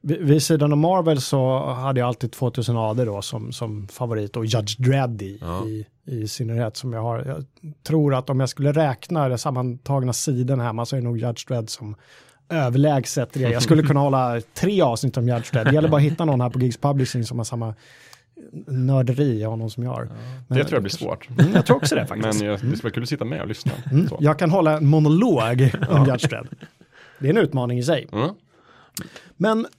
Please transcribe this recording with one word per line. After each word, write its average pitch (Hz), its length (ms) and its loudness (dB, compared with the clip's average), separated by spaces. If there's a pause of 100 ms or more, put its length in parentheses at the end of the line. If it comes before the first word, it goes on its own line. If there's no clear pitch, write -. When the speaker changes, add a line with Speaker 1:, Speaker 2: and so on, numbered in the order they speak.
Speaker 1:
Vid, 156 180 0
vid 151 220 4
sidan 147 280 2
av 147 60 4
Marvel 160 440 2
så 131 520 0
hade 131 260 -2
jag 120 80 0
alltid 123 240 -4
tvåtusen 120 460 -2
A 110 160 0
D 123 120 0
då 101 160 -4
som, 113 300 -10
som 107 360 -10
favorit 110 500 -6
och 113 80 -4
Judge 107 340 -2
Dredd 127 420 0
i, 98 200 -12
Speaker 2:
Ja. 90 260 -6
Speaker 1:
i, 110 200 -10 (180)
i 113 220 -6
synnerhet 113 500 -4
som 123 160 -8
jag 113 80 -6
har. 117 240 -4
Jag 139 200 -10 (380)
tror 151 320 2
att 127 140 -4
om 131 100 0
jag 131 100 0
skulle 143 220 0
räkna 147 580 0
den 123 80 -2
sammantagna 127 760 -2
sidan 127 460 0
hemma 117 260 -2
så - 100 -6
är 131 60 -2
nog 120 160 -2
Judge 113 300 -6
Dredd 117 220 -4
som 107 260 -10 (540)
överlägset 139 840 2
det. 143 60 -4
Jag 120 240 2
skulle 151 200 6
kunna 139 160 2
hålla 131 420 2 (120)
tre 190 280 2
avsnitt 123 360 2
om 120 100 0
Judge 120 240 -2
Dredd. 113 140 0
Det 131 80 4
gäller 156 160 4
bara 151 80 4
att 143 60 6
hitta 160 220 0
någon 135 160 2
här 123 80 0
på 131 100 -4
Gigs 127 180 0
Publishing 135 460 0
som 120 140 -6
har 117 80 -6
samma 113 300 -8 (920)
nörderi 131 800 0
av 113 120 -4
någon 113 120 -6
som 120 140 -8
jag 123 80 -4
har. 120 140 -8
Speaker 3:
Ja. 120 100 -14 (320)
Speaker 1:
Men 127 100 0
Speaker 2:
Det 139 60 4
tror 147 120 -2
jag 113 80 2
blir 95 80 -4
svårt. - 380 -8
Speaker 1:
Mm, 147 240 4
jag 175 120 4
tror 254 120 4
också 156 180 0
det - 100 -2
faktiskt. 107 340 -2
Speaker 2:
Men 104 100 -2
jag, 101 100 -2
det 120 40 -8
Speaker 1:
Mm. 135 120 0
Speaker 2:
skulle 127 140 -4
vara - 40 -10
kul 117 100 -4
att 123 60 -8
sitta 139 160 -4
med 131 160 -6
och - 60 -6
lyssna. 110 240 -4 (200)
Speaker 1:
Mm. 151 160 4
Speaker 2:
Så. - 120 -6
Speaker 1:
Jag 147 200 4
kan 175 120 2
hålla 160 260 4
en 151 100 4
monolog 151 720 4
om 131 80 8 (200)
Speaker 2:
Ja. 139 180 6
Speaker 1:
Judge 127 220 0
Dredd. 117 180 -8 (720)
Det 139 80 -4
är - 20 2
en 190 80 4
utmaning 127 420 0
i 120 40 -2
sig. 139 280 -2
Speaker 2:
Mm. 120 180 0 (1080)
Speaker 1:
Men 220 280 2 (140)